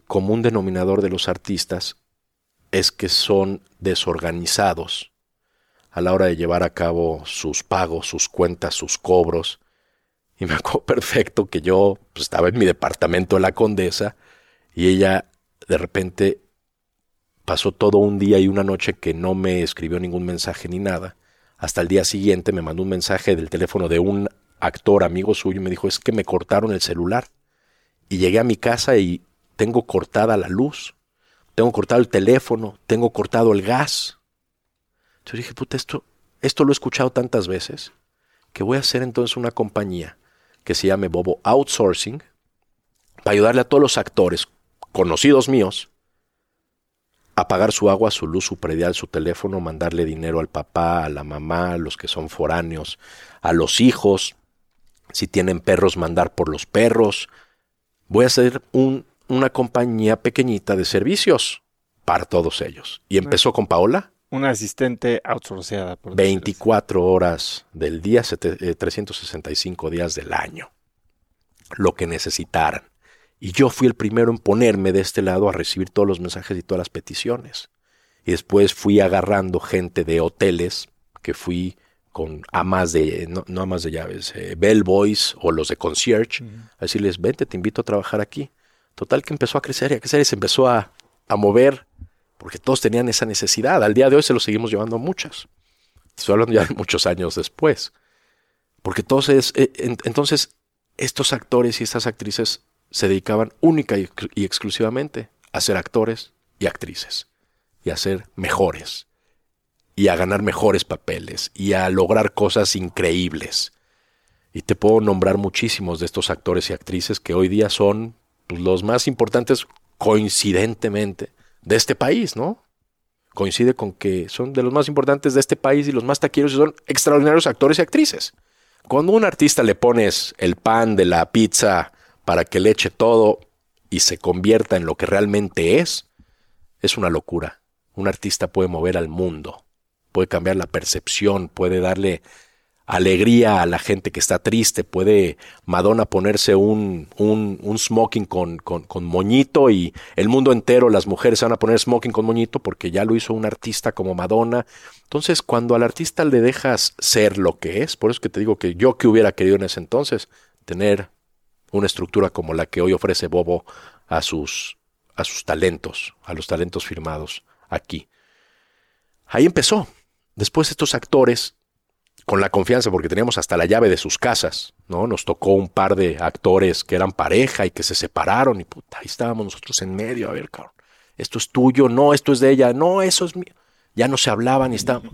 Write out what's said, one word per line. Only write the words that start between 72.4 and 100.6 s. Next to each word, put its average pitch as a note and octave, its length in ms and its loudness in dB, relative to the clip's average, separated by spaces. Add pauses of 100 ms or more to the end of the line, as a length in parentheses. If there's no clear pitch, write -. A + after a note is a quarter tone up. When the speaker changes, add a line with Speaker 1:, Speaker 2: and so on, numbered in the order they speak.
Speaker 1:
Y F2+ 140 -12
yo C3 160 4
fui B2+ 180 0
el A#2+ 80 2
primero A2+ 360 0
en A#2 80 -2
ponerme G2+ 540 2
de F#2+ 80 4
este F#2+ 200 -4
lado F#2+ 280 2
a F#2 40 -2
recibir F2 380 -6
todos G2+ 180 2
los F#2 100 -2
mensajes F2+ 380 -10
y F2 60 -8
todas F#2 160 -4
las F2 100 -6
peticiones. - 800 -10 (560)
Y F2+ 60 -4
después G2 420 2
fui G2+ 280 2
agarrando F#2+ 600 0
gente F2+ 440 -4
de E2 160 0
hoteles, E2+ 680 -2 (320)
que - 140 -8
fui F2+ 420 -8 (340)
con D#2+ 320 -12 (100)
amas F#2 400 0
de, E2 360 0
no, F2+ 180 -8
no F#2 140 -8
amas F#2 220 -6
de D#2+ 80 -8
llaves, F2 440 -10
eh, F2+ 220 -12
bellboys G2+ 840 4
o E2+ 100 2
los D#2 160 -2
de - 80 -4
concierge, A2 680 -2
Speaker 2:
Ujú. A2 120 -16 (240)
Speaker 1:
a - 40 -10
decirles, F#2+ 380 -2
"Vente, A#2 240 -2
te - 120 -10
invito G#2+ 260 -4
a - 20 -2
trabajar G#2 360 -2
aquí". C#3 300 -8 (440)
Total C3+ 280 -2
que - 120 -10
empezó C#3+ 240 -2
a - 40 -8
crecer C3+ 300 -4
y C3 40 -2
a A2 40 -6
crecer D3 200 0
y C#3 40 6
se B2+ 120 -2
empezó G#2 300 2
a, A#2 260 0 (360)
a G#2+ 80 -2
mover, A#2 500 4 (520)
porque - 200 -16
todos C3 220 0
tenían A#2 300 0
esa A2+ 160 -2
necesidad. A2+ 560 0
Al G#2+ 120 4
día C3 140 6
de C3+ 80 6
hoy D3+ 60 6
se C#3 100 2
lo A#2+ 80 2
seguimos A2 300 -2
llevando A2 260 -4
a - 20 -2
muchas. D#3 500 -10 (680)
Estoy - 180 0
hablando A2+ 200 2
ya G2+ 100 6
de D#2+ 100 -6
muchos - 320 -2
años F2 280 -2
después. - 580 -2 (880)
Porque F#2+ 220 -6
todos C3+ 260 0
es, C3+ 260 4
eh, C3 220 2
en-, - 280 -6
entonces, - 500 -2 (420)